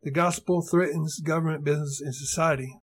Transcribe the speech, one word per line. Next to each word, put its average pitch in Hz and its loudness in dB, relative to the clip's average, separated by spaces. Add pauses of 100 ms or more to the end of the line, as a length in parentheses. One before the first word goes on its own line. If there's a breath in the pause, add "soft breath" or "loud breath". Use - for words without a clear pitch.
The 151 -6
gospel 170 2
threatens 165 0
government, 160 0
business, 147 0
and 143 -6
society. 139 -2